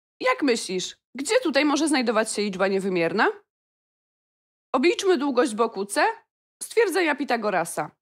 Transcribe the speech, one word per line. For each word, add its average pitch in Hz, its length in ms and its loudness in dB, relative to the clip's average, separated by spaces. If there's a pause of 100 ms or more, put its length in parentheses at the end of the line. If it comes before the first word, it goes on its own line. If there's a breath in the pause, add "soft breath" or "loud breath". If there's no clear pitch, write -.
(200)
Jak 508 220 0
myślisz, 220 540 -2 (180)
gdzie 311 260 0
tutaj 294 240 2
może 302 240 2
znajdować 226 440 0
się 208 100 -4
liczba 190 260 -2
niewymierna? 190 600 0 (1500)
Obliczmy 370 440 2
długość 247 360 0
boku 208 320 -2
c 302 180 0 (580)
z - 60 -14
twierdzenia 359 460 2
Pitagorasa. 214 880 -2